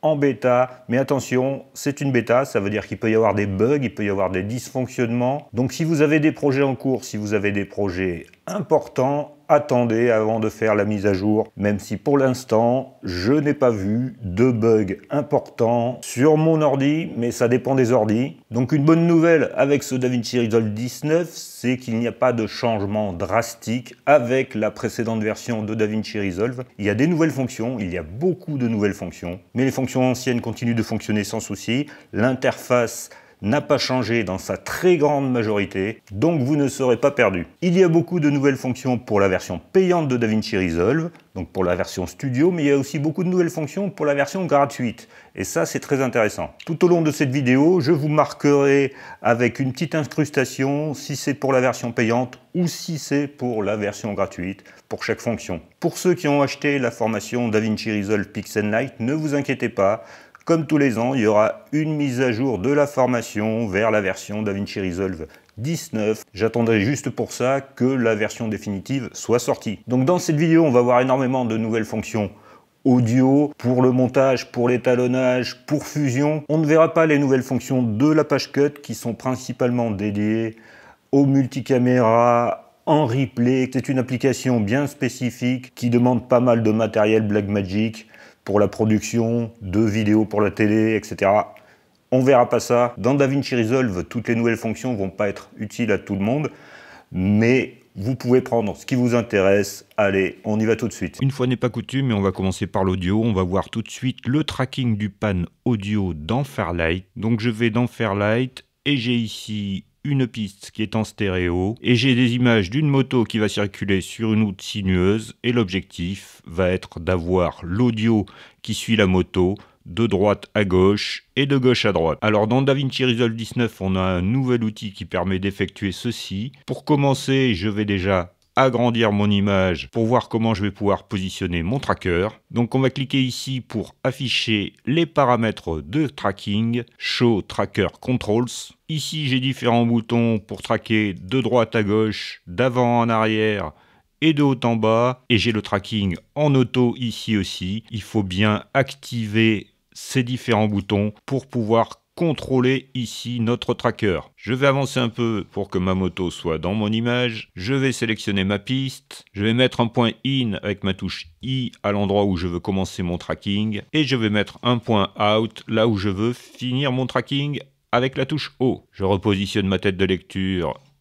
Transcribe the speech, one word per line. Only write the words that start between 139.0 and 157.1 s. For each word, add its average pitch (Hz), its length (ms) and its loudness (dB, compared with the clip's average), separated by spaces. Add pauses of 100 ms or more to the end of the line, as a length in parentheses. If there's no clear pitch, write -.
j'ai 131 100 2
différents 120 480 2
boutons 117 540 2
pour - 220 -14
traquer 107 520 0
de 92 260 -4
droite 117 360 0
à 110 80 2
gauche, 107 640 -2
d'avant 120 520 2
en 117 80 0
arrière 110 640 0 (500)
et 156 140 4
de 147 80 2
haut 135 220 2
en 117 100 2
bas. 113 560 2
Et 117 80 6
j'ai 113 140 0
le 107 100 -2
tracking 98 540 -2 (180)
en 147 200 2
auto 123 440 2
ici 113 400 -2
aussi. 95 520 -6
Il 107 120 -8
faut 107 220 0
bien 101 400 0 (100)
activer 113 920 0 (240)
ces - 320 -4
différents 117 420 0
boutons 101 480 0 (100)
pour 135 220 -4
pouvoir 113 540 0 (160)
contrôler 131 800 0
ici 120 460 -6
notre 117 320 -2
tracker. 107 480 -2 (160)
Je - 160 -8
vais 131 140 0
avancer 135 340 0
un 120 80 0
peu 113 440 -2
pour 98 180 -6
que - 80 -2
ma 92 160 0
moto 92 360 -2
soit 80 280 -4
dans 87 160 -4
mon 107 180 -2
image. 120 640 -2